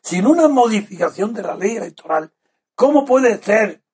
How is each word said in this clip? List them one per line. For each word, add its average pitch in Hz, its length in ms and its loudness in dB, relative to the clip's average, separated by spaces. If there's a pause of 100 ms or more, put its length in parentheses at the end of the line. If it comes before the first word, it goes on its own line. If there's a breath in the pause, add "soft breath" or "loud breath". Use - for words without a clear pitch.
Sin 185 240 -2
una 311 220 4
modificación 220 840 -2
de - 80 -10
la - 120 -8
ley 220 220 -4
electoral, 160 560 -8 (420)
¿cómo 277 300 2
puede 254 380 2
ser 202 400 -2 (120)